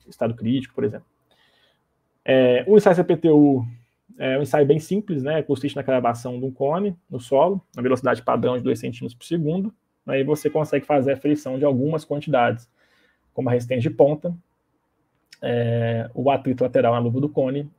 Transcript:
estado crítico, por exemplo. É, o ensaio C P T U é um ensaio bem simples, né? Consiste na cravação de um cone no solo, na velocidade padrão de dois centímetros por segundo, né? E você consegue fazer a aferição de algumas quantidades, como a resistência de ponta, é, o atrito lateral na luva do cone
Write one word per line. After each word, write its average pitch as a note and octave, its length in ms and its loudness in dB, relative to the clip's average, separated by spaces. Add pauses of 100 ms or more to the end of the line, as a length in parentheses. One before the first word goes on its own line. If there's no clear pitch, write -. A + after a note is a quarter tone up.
estado A#2 240 -4
crítico, A#2 420 -4
por A#2+ 100 -4
exemplo. - 220 -6 (1160)
É, B2+ 420 4
o G#3 100 6
ensaio G3 200 6
C F3 80 2
P F3 120 2
T E3 120 0
U C#3+ 380 6 (500)
é C3 220 -4
um D3 40 -2
ensaio D3 240 2
bem D3+ 120 4
simples, F3+ 440 -4
né? D3+ 200 -2
Consiste C#3+ 340 -4
na C#3 60 -6
cravação B2 560 -2
de B2+ 60 -6
um C3+ 60 -4
cone E3+ 460 -2 (120)
no - 120 -10
solo, E3 400 2 (140)
na B2 80 -8
velocidade B2 400 0
padrão B2 340 0
de A#2+ 60 -6
dois B2 160 -2
centímetros B2+ 360 -12
por - 100 -20
segundo, E3+ 480 -4 (320)
né? C3+ 160 -2
E C3+ 40 0
você D3 260 -2
consegue D3 340 -2
fazer C#3 280 0
a - 20 0
aferição C#3 440 -4
de C#3 60 0
algumas C#3+ 400 0
quantidades, B2 640 -2 (640)
como B2+ 160 -4
a A#2+ 40 0
resistência B2 360 -2
de D#3 80 -6
ponta, D3+ 380 2 (1040)
é, A#2 720 -2
o C3+ 160 0
atrito C3 340 -2
lateral B2 300 2
na A#2+ 40 0
luva A#2+ 220 -2
do D3 80 -2
cone C#3+ 500 -4